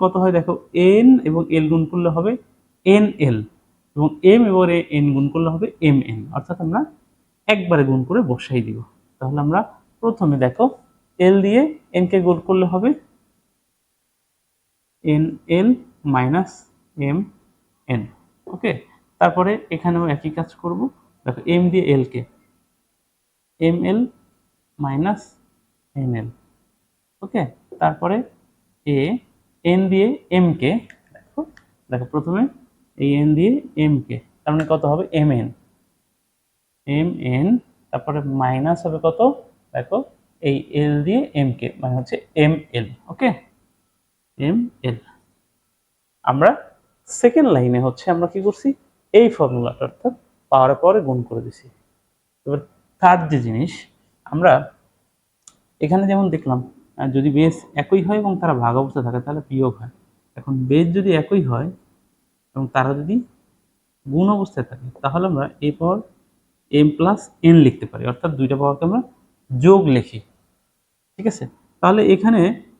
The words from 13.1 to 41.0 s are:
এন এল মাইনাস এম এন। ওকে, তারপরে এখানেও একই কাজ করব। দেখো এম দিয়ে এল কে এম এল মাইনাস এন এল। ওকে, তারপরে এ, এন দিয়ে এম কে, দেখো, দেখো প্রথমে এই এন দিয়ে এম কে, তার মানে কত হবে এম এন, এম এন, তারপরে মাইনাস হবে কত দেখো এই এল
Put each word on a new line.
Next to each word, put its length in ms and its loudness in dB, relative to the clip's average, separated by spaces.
এন 340 -2
এল 280 2
মাইনাস 640 -2
এম 280 -4
এন। 200 -4
ওকে, 340 -6
তারপরে 520 0
এখানেও 360 -2
একই 240 -4
কাজ 240 -10
করব। 340 -6
দেখো 220 -6
এম 240 2
দিয়ে 140 0
এল 200 2
কে 200 -10
এম 260 0
এল 220 0
মাইনাস 580 -4
এন 200 -4
এল। 140 -8
ওকে, 240 -6
তারপরে 440 -2
এ, 300 -2
এন 240 2
দিয়ে 300 0
এম 240 2
কে, 160 -2
দেখো, 340 -14
দেখো 140 -6
প্রথমে 420 -2
এই 180 0
এন 200 2
দিয়ে 280 2
এম 240 2
কে, 200 -10
তার 100 -2
মানে 140 -2
কত 160 0
হবে 280 -2
এম 200 2
এন, 200 -4
এম 340 -2
এন, 380 0
তারপরে 300 -6
মাইনাস 680 -2
হবে 160 -4
কত 180 -2
দেখো 320 -6
এই 160 -2
এল 340 -2